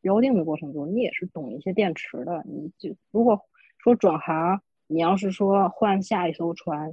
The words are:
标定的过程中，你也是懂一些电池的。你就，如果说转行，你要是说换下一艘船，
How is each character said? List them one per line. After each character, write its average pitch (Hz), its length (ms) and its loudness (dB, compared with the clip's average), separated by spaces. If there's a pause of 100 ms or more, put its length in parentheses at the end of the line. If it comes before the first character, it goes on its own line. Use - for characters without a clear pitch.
标 190 180 2
定 254 160 4
的 180 80 2
过 156 140 -2
程 147 160 -10
中， 151 180 -6
你 226 120 -2
也 214 100 -2
是 - 140 -8
懂 143 260 -10
一 143 80 -10
些 196 140 -6
电 190 200 2
池 - 300 -12
的。 175 220 -6
你 151 320 -10
就， - 180 -10 (140)
如 226 140 2
果 220 140 6 (380)
说 - 180 4
转 180 240 4
行， 165 400 0 (280)
你 160 140 -2
要 170 140 4
是 196 160 -2
说 196 380 2
换 196 320 2
下 185 260 -2
一 160 60 0
艘 170 220 -4
船， 156 380 -6